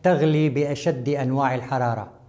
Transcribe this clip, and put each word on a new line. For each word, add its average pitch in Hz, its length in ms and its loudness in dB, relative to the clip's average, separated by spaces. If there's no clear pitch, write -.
تغلي 156 460 4
بأشد 143 600 -2
أنواع 135 460 0
الحرارة. 120 540 -4